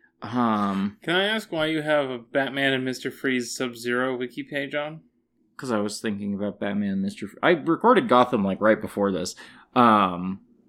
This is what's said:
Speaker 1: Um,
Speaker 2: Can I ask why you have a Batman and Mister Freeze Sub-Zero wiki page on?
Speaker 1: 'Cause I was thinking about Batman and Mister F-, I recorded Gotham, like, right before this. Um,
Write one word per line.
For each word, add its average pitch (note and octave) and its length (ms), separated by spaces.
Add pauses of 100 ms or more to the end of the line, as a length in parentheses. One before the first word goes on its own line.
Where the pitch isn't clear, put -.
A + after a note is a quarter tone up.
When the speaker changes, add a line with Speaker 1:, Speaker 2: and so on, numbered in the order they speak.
(220)
Speaker 1:
Um, G#2 800
Speaker 2:
Can E3+ 140
I F#3+ 80
ask G#3+ 260
why D#3 160
you D#3 160
have D3 280
a B2 80
Batman C3+ 560
and B2+ 100
Mister B2+ 260
Freeze B2+ 460
Sub-Zero B2 600
wiki B2+ 280
page C#3 320
on? D3+ 240 (560)
Speaker 1:
'Cause B2+ 160
I G#2+ 80
was G#2 200
thinking G2+ 340
about G2 260
Batman G2+ 300
and G2 120
Mister G2 240
F-, - 160
I D3 80
recorded E3 580
Gotham, B2 360
like, F#2+ 160
right G#2+ 200
before G2+ 300
this. F2+ 240 (400)
Um, G2 640 (280)